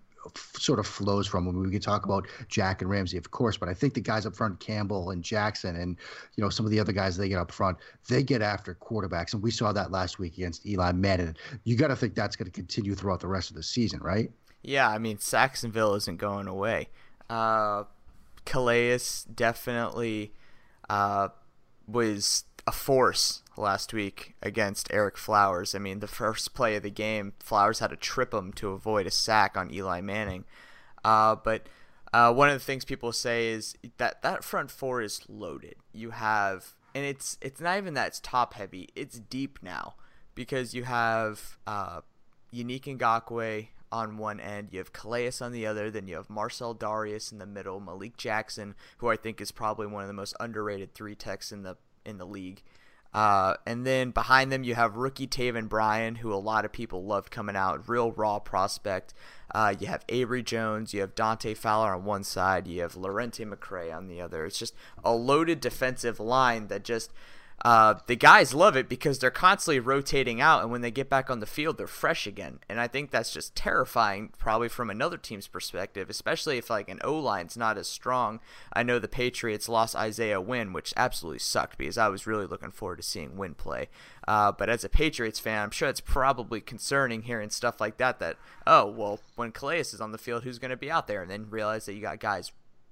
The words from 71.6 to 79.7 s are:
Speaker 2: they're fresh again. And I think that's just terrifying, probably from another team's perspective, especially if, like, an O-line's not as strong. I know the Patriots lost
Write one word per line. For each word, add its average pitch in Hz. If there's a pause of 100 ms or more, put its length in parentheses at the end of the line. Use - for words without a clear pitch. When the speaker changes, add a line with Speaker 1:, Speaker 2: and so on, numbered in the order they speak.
Speaker 2:
they're 101
fresh -
again. 92 (100)
And 110
I 120
think 139
that's 113
just -
terrifying, 110
probably 113
from 117
another 131
team's -
perspective, 92
especially 139
if, 117
like, 104
an 92
O-line's 117
not 110
as 87
strong. 120 (320)
I 117
know 120
the 101
Patriots 120
lost 113